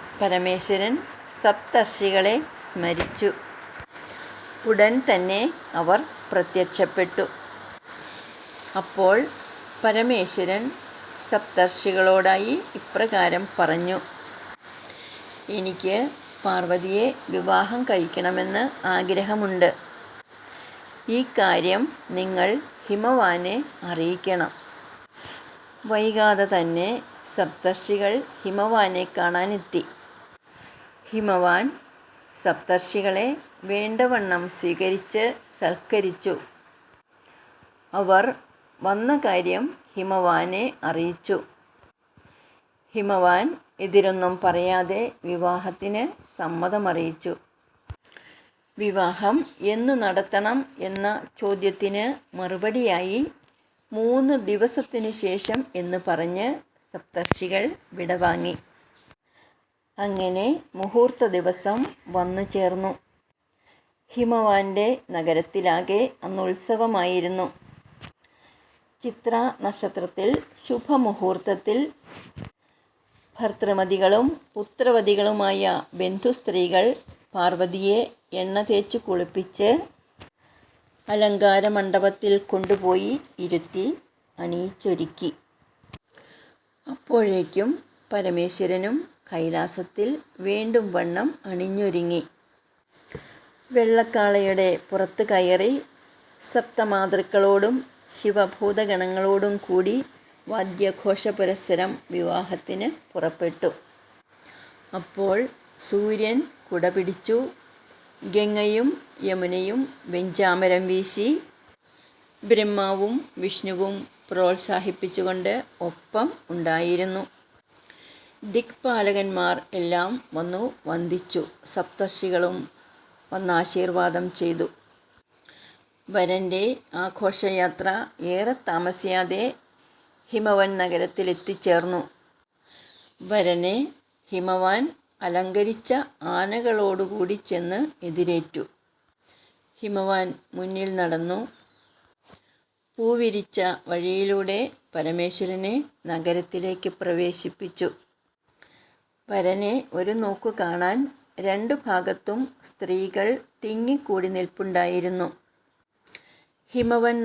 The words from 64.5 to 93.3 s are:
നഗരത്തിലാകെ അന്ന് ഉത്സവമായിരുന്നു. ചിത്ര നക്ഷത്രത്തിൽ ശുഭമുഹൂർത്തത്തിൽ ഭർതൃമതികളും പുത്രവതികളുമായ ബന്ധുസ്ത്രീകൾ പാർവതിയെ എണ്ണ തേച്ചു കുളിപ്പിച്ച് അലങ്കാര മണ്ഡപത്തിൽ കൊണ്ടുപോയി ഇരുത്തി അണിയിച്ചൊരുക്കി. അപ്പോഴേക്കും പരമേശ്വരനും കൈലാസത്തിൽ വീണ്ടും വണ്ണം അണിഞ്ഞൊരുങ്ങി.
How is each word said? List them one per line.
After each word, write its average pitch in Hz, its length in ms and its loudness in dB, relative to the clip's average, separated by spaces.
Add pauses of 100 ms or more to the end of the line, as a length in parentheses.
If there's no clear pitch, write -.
നഗരത്തിലാകെ 175 920 0 (220)
അന്ന് 190 200 -4
ഉത്സവമായിരുന്നു. 185 1040 0 (1600)
ചിത്ര 233 300 -4 (280)
നക്ഷത്രത്തിൽ 196 680 -4 (280)
ശുഭമുഹൂർത്തത്തിൽ 214 1200 0 (1600)
ഭർതൃമതികളും 202 920 2 (240)
പുത്രവതികളുമായ 208 1120 2 (300)
ബന്ധുസ്ത്രീകൾ 185 920 0 (460)
പാർവതിയെ 185 680 2 (340)
എണ്ണ 190 280 -2
തേച്ചു 202 360 0
കുളിപ്പിച്ച് 185 720 -2 (1400)
അലങ്കാര 202 600 6
മണ്ഡപത്തിൽ 196 640 2 (140)
കൊണ്ടുപോയി 190 640 2 (280)
ഇരുത്തി 175 460 -2 (520)
അണിയിച്ചൊരുക്കി. 175 920 -4 (1600)
അപ്പോഴേക്കും 208 840 0 (400)
പരമേശ്വരനും 185 840 0 (300)
കൈലാസത്തിൽ 170 840 -2 (300)
വീണ്ടും 214 520 0
വണ്ണം 175 380 -2 (160)
അണിഞ്ഞൊരുങ്ങി. 180 760 -2 (1500)